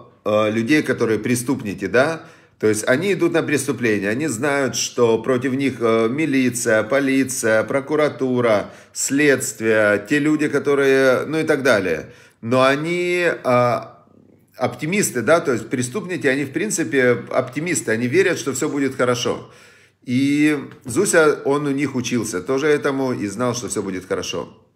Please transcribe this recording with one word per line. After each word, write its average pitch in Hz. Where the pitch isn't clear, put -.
э, 107
людей, 113
которые 113
преступники, 110
да? 143
То 107
есть 107
они 165
идут 165
на 160
преступление, 120
они 139
знают, 139
что 113
против 127
них, 135
э, 113
милиция, 127
полиция, 127
прокуратура, 127
следствие, 110
те 147
люди, 151
которые, 135
ну 156
и 156
так 143
далее. 92
Но 127
они, 175
э, 123
оптимисты, 151
да, 151
то 156
есть 110
преступники, 135
они 139
в 127
принципе 139
оптимисты, 147
они 117
верят, 175
что 135
все 147
будет 135
хорошо. 123
И 143
Зуся, 160
он 143
у 139
них 135
учился 113
тоже 135
этому 135
и 104
знал, 117
что 101
все 104
будет 92
хорошо. 90